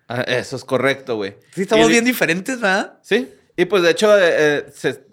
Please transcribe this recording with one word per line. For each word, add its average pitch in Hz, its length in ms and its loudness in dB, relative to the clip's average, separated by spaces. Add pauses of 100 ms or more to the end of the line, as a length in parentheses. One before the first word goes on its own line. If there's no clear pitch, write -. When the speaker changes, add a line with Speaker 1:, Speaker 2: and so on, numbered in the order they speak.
Speaker 1:
Ah, 120 140 -6
eso 123 340 -4
es 120 80 -12
correcto, 131 520 -2
güey. 101 200 -8 (200)
Speaker 2:
Sí, 185 80 -6
estamos 220 220 2
Speaker 1:
Y - 20 4
de- 220 60 4
Speaker 2:
bien 233 120 2
diferentes, 190 560 -2
¿verdad? 208 400 -2
Speaker 1:
Sí. 240 320 -4 (240)
Y, 175 80 0
pues, 185 160 0
de 175 80 4
hecho, 208 260 4
eh, 180 160 4
eh, 147 420 0
se, - 400 -8